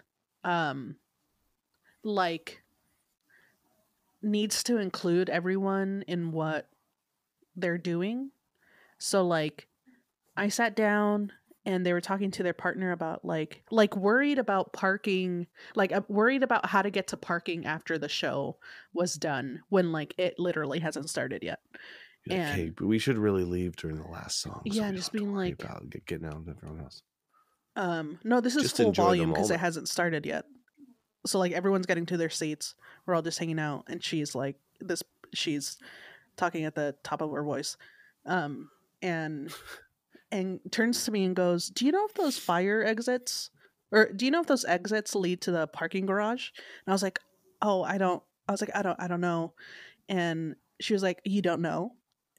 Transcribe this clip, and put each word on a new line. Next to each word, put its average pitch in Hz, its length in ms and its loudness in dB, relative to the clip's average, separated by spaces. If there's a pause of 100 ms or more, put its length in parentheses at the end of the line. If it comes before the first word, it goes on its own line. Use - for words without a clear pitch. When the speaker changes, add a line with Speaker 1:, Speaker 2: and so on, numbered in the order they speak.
(440)
Speaker 1:
um, 156 540 -2 (1040)
like, 185 600 -2 (1600)
needs 208 420 0
to 240 140 2
include 185 520 2
everyone 196 760 0
in 170 260 -2
what 156 380 -2 (840)
they're 175 220 0
doing. 190 540 -2 (680)
So, 190 280 2
like, 156 420 0 (680)
I 202 120 0
sat 220 280 2
down 208 560 4 (340)
and 185 200 2
they 180 60 4
were 175 100 2
talking 196 300 0
to 190 120 -4
their 175 100 0
partner 185 380 -2
about, 170 320 -4
like, 160 460 -4
like, 214 260 6
worried 254 420 4
about 202 340 0
parking, 185 760 0 (280)
like, 196 160 2
uh, 196 160 2
worried 233 340 4
about 240 240 2
how 190 160 4
to 202 80 0
get 190 180 -2
to - 100 -6
parking 170 480 -4
after 156 320 -2
the 143 100 -4
show 139 500 -2 (360)
was 170 220 0
done 139 540 -4
when, 180 220 4
like, 156 260 -4
it 180 200 0
literally 156 420 -2
hasn't 156 300 -4
started 131 340 -4
yet. - 160 -6 (640)
Speaker 2:
You're - 100 -4
like, 175 120 0
Speaker 1:
And - 0 -
Speaker 2:
"Hey, 85 240 -2
but 87 160 -4
we 110 120 4
should 117 200 2
really 101 260 4
leave 90 320 -2
during 78 220 -6
the 80 100 -12
last - 320 -8
song - 300 -8
so 214 140 0
Speaker 1:
Yeah, 202 60 -2
Speaker 2:
we - 20 -4
Speaker 1:
just 190 40 -4
Speaker 2:
don't 180 140 -6
have - 60 -6
to 208 80 -2
Speaker 1:
being 202 100 -4
Speaker 2:
worry 185 160 -2
Speaker 1:
like - 140 -10
Speaker 2:
about - 260 -10
get-, - 160 -14
getting 82 200 -6
out 76 100 -6
of 80 120 -10
everyone 80 320 -12
else." - 220 -16 (760)
Speaker 1:
Um, 170 480 -4
no, 240 160 4
this 247 160 2
is 294 140 2
Speaker 2:
Just - 80 -4
Speaker 1:
full 226 160 6
Speaker 2:
enjoy 180 200 6
the 170 100 4
Speaker 1:
volume 160 80 2
'cause - 180 2
it 170 100 2
Speaker 2:
moment. - 0 -
Speaker 1:
hasn't 165 280 -2
started 160 380 0
yet. 151 200 -4 (800)
So, - 120 2
like, 180 140 2
everyone's 185 340 2
getting 170 220 0
to 180 80 -2
their 165 140 0
seats. - 440 -4 (320)
We're 180 80 0
all 165 80 2
just 165 180 -4
hanging 160 200 -2
out, 151 280 -4
and 160 160 -8
she's 147 300 -2
like, 135 260 -4 (200)
this, 180 220 -4 (320)
she's - 440 -4 (580)
talking 170 280 -2
at 156 120 -4
the 143 280 -2
top 151 180 -4
of 156 100 -4
her 143 120 -4
voice, 143 320 -4 (500)
um, 151 440 -4 (320)
and, 160 500 -4 (320)
Speaker 2:
<laughs> - 480 -18
Speaker 1:
and 190 280 -2 (120)
turns 233 340 2
to 226 60 -2
me 202 120 4
and 180 120 2
goes, 175 340 2
"Do - 160 0
you 294 60 4
know 403 140 2
if 427 80 -6
those 311 240 0
fire 190 460 2
exits, 233 640 -2 (420)
or 214 200 8
do 196 140 -2
you 269 60 4
know 339 100 4
if 320 60 -4
those 269 180 4
exits 196 500 0
lead 180 260 2
to 185 100 0
the 160 160 2
parking 185 380 -4
garage?" 208 520 0
And - 300 -14
I 190 40 4
was 196 120 4
like, 190 160 -2 (420)
"Oh, 196 220 2
I 196 140 -2
don't," 180 240 2 (260)
I 202 40 0
was 196 100 -2
like, 208 140 -6
"I 202 60 0
don't, 185 180 -2
I 180 80 -4
don't 175 140 0
know." 170 320 0 (540)
And 165 480 -2 (240)
she - 120 0
was 196 100 2
like, 180 220 0
"You 202 180 2
don't 170 200 2
know?" 165 340 -2 (420)